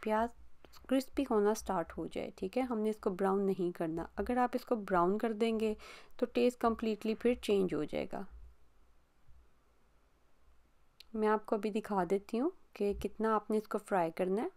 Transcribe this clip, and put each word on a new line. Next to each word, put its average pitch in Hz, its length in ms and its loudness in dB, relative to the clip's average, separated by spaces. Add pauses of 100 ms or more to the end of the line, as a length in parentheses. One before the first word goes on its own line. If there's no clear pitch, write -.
प्याज 220 260 2 (580)
क्रिस्पी 269 360 2
होना 214 300 4
स्टार्ट 185 380 -2
हो 165 160 -6
जाए, - 300 -6
ठीक 190 200 -4
है। 262 60 2
हमने 220 260 0
इसको 214 220 -2
ब्राउन 190 300 2
नहीं 185 300 0
करना, 165 360 -4 (100)
अगर 226 200 0
आप 247 180 2
इसको 240 220 0
ब्राउन 190 400 4
कर 226 180 0
देंगे 220 400 0 (440)
तो 247 80 2
टेस्ट 240 320 2
कम्प्लीटली 220 560 0
फिर 240 220 2
चेंज 190 360 2
हो 151 120 -2
जाएगा। - 400 -4 (3000)
मैं 214 140 0
आपको 214 280 2
अभी 214 160 -2
दिखा 202 340 0
देती 196 320 -2
हूँ 294 140 0 (240)
कि 202 200 0
कितना 220 400 0
आपने 214 220 0
इसको 214 220 -4
फ्राई 175 320 0
करना 190 300 0
है। 339 160 -4